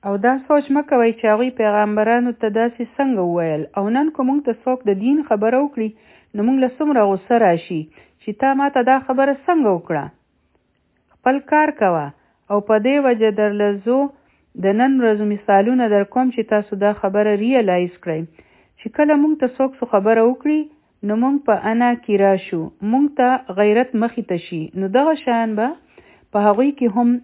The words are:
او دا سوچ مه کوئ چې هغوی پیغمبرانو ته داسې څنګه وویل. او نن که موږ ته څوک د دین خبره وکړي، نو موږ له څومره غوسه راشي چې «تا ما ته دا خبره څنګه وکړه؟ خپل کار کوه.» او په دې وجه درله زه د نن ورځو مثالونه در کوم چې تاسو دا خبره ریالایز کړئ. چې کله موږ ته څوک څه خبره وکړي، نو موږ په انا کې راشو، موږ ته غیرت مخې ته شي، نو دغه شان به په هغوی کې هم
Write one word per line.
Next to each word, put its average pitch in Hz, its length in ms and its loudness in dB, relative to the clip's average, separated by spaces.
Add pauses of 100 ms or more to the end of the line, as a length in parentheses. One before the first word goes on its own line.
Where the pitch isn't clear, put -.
او 202 100 -6 (120)
دا 247 80 4 (160)
سوچ 294 260 2
مه 294 160 0
کوئ 233 220 2
چې 226 180 -6
هغوی 240 180 0 (120)
پیغمبرانو 214 800 0
ته 226 60 -2 (120)
داسې 240 240 -2 (140)
څنګه 262 260 0
وویل. 165 400 -2 (140)
او 196 60 -4 (120)
نن 302 200 0
که 285 120 -6
موږ 277 200 0
ته 226 60 -2 (100)
څوک 254 260 -4
د 196 160 0
دین 285 120 2 (120)
خبره 220 340 0
وکړي، 240 260 -4 (440)
نو 208 140 -8
موږ 262 160 2
له 254 140 0
څومره 294 320 0
غوسه 196 340 -2
راشي 170 380 0 (400)
چې - 80 -10 (100)
«تا 269 100 2 (100)
ما 285 160 0
ته 254 60 2 (100)
دا 269 60 4 (100)
خبره 269 260 2 (120)
څنګه 311 280 2
وکړه؟ 165 320 -4 (1080)
خپل 262 200 0 (160)
کار 302 180 4 (120)
کوه.» 170 240 0 (460)
او 202 60 0 (100)
په 220 80 2 (100)
دې 269 100 2 (100)
وجه 220 240 2 (100)
درله 208 300 0 (160)
زه 247 120 0 (580)
د 196 240 0
نن 269 220 2
ورځو 214 300 0
مثالونه 208 640 2
در 202 100 2 (100)
کوم 254 220 0
چې 220 160 -6
تاسو 208 320 -2
دا 208 160 2
خبره 208 320 0 (100)
ریالایز 185 520 0 (100)
کړئ. 170 180 -6 (580)
چې - 80 -14 (100)
کله 302 240 2
موږ 311 200 2
ته 254 60 0 (100)
څوک 262 220 -2
څه 247 140 -4
خبره 226 320 4
وکړي، 294 340 0 (480)
نو 214 160 -2
موږ 269 120 0 (120)
په 214 80 2 (160)
انا 240 180 2 (140)
کې 208 180 -4
راشو، 190 400 0 (300)
موږ 269 140 2 (120)
ته 254 400 -2
غیرت 214 320 2 (140)
مخې 233 260 -6
ته 180 160 -2
شي، 165 160 -8 (160)
نو 190 80 -4 (120)
دغه 302 160 2 (100)
شان 226 340 -2
به 226 100 -2 (680)
په 208 120 0
هغوی 240 320 4
کې 240 180 0
هم 240 140 2 (140)